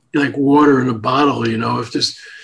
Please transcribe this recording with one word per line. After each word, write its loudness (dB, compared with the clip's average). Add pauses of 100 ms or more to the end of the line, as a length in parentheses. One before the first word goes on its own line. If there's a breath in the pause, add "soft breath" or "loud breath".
(140)
like 0
water 4
in -2
a -2
bottle, -2
you -2
know, -4
if -12
there's -4 (260 loud breath)